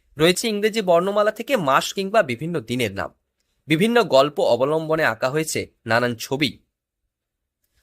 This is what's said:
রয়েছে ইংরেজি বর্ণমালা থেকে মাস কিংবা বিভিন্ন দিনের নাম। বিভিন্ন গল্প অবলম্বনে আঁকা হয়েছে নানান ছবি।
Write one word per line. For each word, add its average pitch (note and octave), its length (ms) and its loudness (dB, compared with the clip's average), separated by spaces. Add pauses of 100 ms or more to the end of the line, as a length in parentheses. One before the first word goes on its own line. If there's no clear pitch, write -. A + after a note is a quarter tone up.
(180)
রয়েছে F3 300 2
ইংরেজি G#3 340 -2
বর্ণমালা G3 480 2
থেকে A#3 260 -4
মাস D3+ 360 2
কিংবা G3 300 0
বিভিন্ন D3 380 -4
দিনের A#2+ 320 -4
নাম। F#2 180 -8 (560)
বিভিন্ন A3 360 2
গল্প D3 380 4
অবলম্বনে D#3 640 0
আঁকা B2+ 260 -2
হয়েছে D3 360 -4 (200)
নানান A#2+ 280 0
ছবি। C3+ 440 -6 (1200)